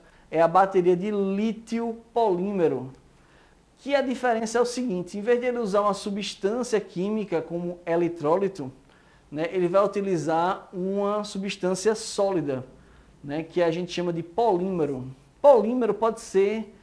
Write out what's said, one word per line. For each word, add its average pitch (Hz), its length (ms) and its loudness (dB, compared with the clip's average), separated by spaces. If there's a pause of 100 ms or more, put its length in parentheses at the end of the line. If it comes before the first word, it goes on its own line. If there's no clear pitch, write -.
(320)
É 156 100 2
a 165 60 8
bateria 185 480 4
de 202 160 -2
lítio 220 840 -2 (160)
polímero. 175 800 0 (880)
Que 277 160 -2
a 269 60 2
diferença 233 580 0
é - 20 4
o 240 40 2
seguinte, 202 520 -4
em 208 40 -6
vez 240 180 2
de 247 80 -2
ele 240 100 0
usar 208 240 0
uma 202 120 2
substância 208 840 -4
química 196 600 -4
como 175 440 -6
eletrólito, 170 840 0 (600)
né, 156 200 -4
ele 180 160 0
vai 190 160 4
utilizar 185 880 -2
uma 202 520 -2
substância 196 720 -2
sólida, 160 720 -2 (580)
né, 143 180 -6
que 170 220 -2
a 170 80 4
gente 175 200 -4
chama 175 220 -4
de 165 80 -4
polímero. 175 840 0 (340)
Polímero 233 520 6
pode 226 260 -2
ser 214 640 0